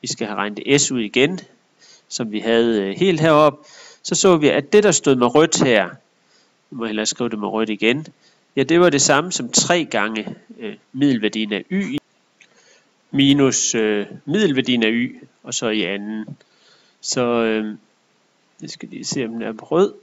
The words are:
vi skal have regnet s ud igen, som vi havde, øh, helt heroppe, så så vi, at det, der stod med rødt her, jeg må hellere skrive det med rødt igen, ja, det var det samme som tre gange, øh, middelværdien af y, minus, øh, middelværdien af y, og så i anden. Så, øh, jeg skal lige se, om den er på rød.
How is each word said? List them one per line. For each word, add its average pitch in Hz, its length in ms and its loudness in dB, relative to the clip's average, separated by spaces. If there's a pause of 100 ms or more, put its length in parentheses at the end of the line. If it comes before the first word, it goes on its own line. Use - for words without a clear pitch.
vi 123 60 -12
skal - 200 -8
have 104 100 -8
regnet 104 440 0
s - 100 -2
ud 127 100 -2
igen, 170 380 0 (680)
som 113 240 -8
vi 107 80 -6
havde, 113 440 2
øh, 98 140 -4
helt 180 220 2
heroppe, 151 480 2 (360)
så - 120 -4
så 180 220 6
vi, 147 120 4
at - 240 0
det, 208 100 8
der 208 80 4
stod 151 240 2
med 123 200 2
rødt 156 280 4
her, 123 120 4
jeg 95 140 2 (840)
må 117 140 -8
hellere 107 200 -2
skrive 120 240 -4
det 110 100 -6
med 104 80 -4
rødt 110 220 -2
igen, 117 380 0 (480)
ja, 135 80 0
det 165 160 2
var 180 100 6
det 143 120 0
samme 156 300 2
som 120 180 -8
tre 170 360 0
gange, 107 500 -4 (240)
øh, 107 160 -12 (180)
middelværdien 110 600 0
af 98 180 -4
y, 185 260 -4 (1120)
minus, 139 640 2
øh, 107 300 0 (200)
middelværdien 131 580 0
af 110 80 2
y, 120 240 -4 (280)
og 135 100 -12
så 120 160 -4
i 107 120 -2
anden. 104 440 -8 (760)
Så, - 240 -4
øh, 110 500 -2 (840)
jeg - 80 -14
skal - 200 -16
lige - 160 -14
se, 131 200 -6
om 113 60 -8
den 117 100 -10
er 110 100 -8
på 110 140 -14
rød. 190 380 0